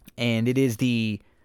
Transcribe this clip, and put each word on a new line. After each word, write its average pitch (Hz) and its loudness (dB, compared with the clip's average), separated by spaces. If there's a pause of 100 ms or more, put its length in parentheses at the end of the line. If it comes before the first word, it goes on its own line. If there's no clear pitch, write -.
(200)
and 117 0
it 127 2
is 123 2
the 113 -2 (240)